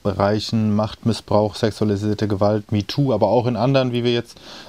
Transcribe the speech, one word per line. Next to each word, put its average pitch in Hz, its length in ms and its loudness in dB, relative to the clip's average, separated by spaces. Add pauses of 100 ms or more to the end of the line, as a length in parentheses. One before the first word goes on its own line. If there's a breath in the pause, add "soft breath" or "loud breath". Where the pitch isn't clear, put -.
Bereichen 104 760 0
Machtmissbrauch, 107 760 0
sexualisierte 104 760 -2
Gewalt, 104 440 0
MeToo, 120 400 0
aber 104 160 2
auch 113 180 2
in 123 100 0
anderen, 131 340 2
wie 120 140 -2
wir 120 80 2
jetzt, 120 260 -4 (300 loud breath)